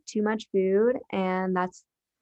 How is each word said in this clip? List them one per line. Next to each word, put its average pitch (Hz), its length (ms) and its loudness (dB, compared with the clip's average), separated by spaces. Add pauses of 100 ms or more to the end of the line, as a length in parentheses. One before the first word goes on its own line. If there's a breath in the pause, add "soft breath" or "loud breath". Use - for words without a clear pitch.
Too - 160 -4
Much 214 300 -2
Food, 196 480 2 (120)
and 185 440 -2
that's 180 280 -4 (380)